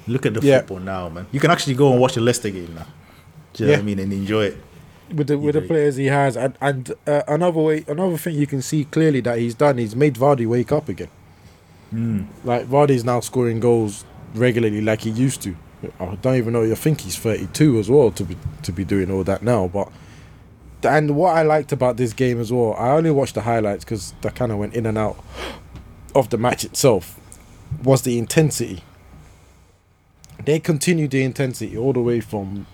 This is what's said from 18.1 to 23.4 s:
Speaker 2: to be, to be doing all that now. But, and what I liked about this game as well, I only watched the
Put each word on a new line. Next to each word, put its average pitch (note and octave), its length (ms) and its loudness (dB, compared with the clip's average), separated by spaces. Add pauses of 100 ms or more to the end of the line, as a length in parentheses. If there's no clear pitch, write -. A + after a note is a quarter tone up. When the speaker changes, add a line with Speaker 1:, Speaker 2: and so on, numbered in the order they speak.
Speaker 2:
to G2+ 120 -8
be, F2 120 -8 (260)
to F#2 100 -4
be F#2+ 120 -4
doing F#2+ 260 0
all F#2+ 140 -2
that G2 180 -2
now. G2+ 260 0
But, F#2+ 220 -4 (920)
and D3 320 2
what E3 220 4
I E3 60 4
liked D3+ 280 2
about B2 280 0
this A#2 160 0
game B2 260 0
as A2 100 -4
well, A#2+ 280 2
I A#2+ 140 2
only D#3+ 180 2
watched C#3 240 0
the G#2 80 -2